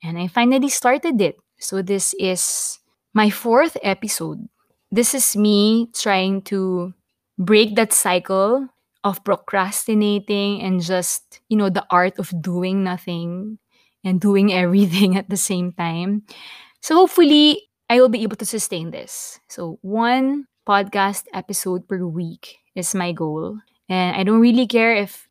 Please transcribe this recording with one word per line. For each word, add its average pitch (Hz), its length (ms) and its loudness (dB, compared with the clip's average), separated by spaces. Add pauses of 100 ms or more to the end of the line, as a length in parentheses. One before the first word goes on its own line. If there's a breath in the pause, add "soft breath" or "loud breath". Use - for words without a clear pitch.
and 170 160 -8
I 180 80 -6
finally 254 420 2
started 262 520 0
it. 165 180 0 (200)
So 190 240 -6
this 196 360 -2
is - 600 -4 (360)
my 214 160 4
fourth 247 520 0
episode. 190 680 -6 (420)
This 233 240 0
is 247 220 0
me 208 580 2
trying 190 480 0 (100)
to 185 400 -4 (460)
break 208 380 4
that 226 160 2
cycle 196 760 0 (360)
of 196 200 -4
procrastinating 202 1400 -2
and 185 220 -2
just, - 640 -4
you 220 80 0
know, 202 140 2
the 190 200 -4
art 180 280 2
of 185 140 -6 (100)
doing 185 400 -2
nothing 180 760 -8 (460)
and 185 160 0
doing 202 320 4
<laughs> 180 100 0
everything 185 540 2
at 196 140 -6
the 208 60 -4
same 180 360 -4
time. 180 520 -4 (580 loud breath)
So 320 140 -2
hopefully, 302 760 4 (180)
I 240 120 4
will 254 80 8
be 226 140 0
able 220 140 -4
to 214 100 -8
sustain 170 440 -6
this. - 480 -16 (100)
So 170 340 -12
one 254 640 0 (200)
podcast 202 680 0
episode 185 560 -6
per 180 160 -4
week 165 540 -8 (160)
is 180 200 -6
my 175 180 -4
goal. 160 460 -6 (300)
And 185 280 0
I 190 80 -2
don't 220 160 4
really 240 260 6
care 226 280 2
if - 360 -6